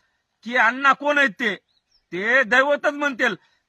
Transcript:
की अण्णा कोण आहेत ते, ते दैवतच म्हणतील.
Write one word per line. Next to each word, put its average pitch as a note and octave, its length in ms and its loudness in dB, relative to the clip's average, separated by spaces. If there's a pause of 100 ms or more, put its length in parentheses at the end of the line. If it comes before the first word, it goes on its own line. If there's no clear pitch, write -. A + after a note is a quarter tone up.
(440)
की A#3 120 -6
अण्णा B3+ 380 2
कोण D4 240 -2
आहेत C#4 120 2
ते, G3+ 260 -4 (560)
ते A3+ 320 0
दैवतच C#4 500 0
म्हणतील. C4+ 420 -2 (340)